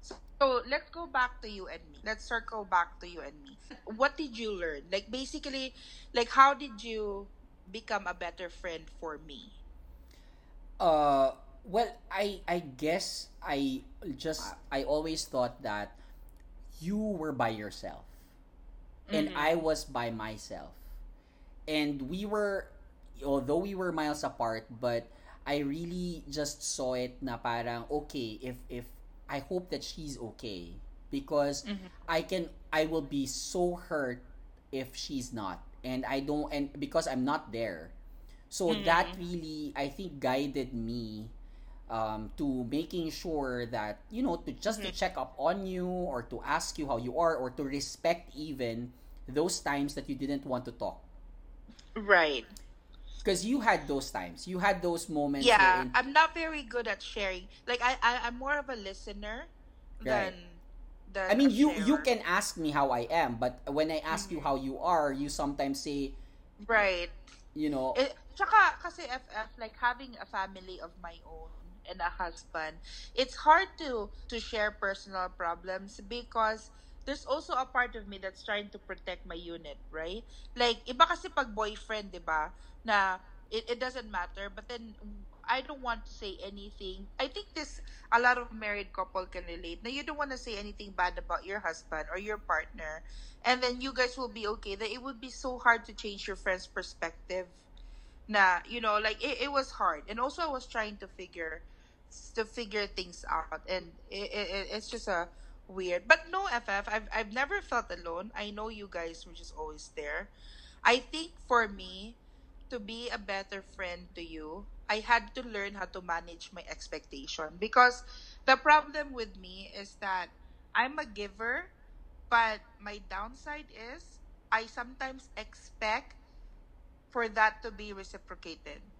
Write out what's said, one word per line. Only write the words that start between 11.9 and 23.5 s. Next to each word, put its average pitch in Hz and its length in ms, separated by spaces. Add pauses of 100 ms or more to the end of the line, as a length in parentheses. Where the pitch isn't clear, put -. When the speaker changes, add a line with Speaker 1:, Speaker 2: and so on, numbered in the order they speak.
Speaker 2:
I, 196 380
I 175 120
guess 151 680 (140)
I 139 400 (340)
just, 156 400 (140)
I 139 140
always 156 400
thought 123 380
that 104 340 (840)
you 180 180
were 180 340
by 123 180
yourself. 104 540 (1080)
And 151 180
Speaker 1:
Mm-hmm. - 60
Speaker 2:
I 151 180
was 156 300
by 120 260
myself. 107 600 (1000)
And 147 420
we 185 160
were, 202 400 (580)
although 139 340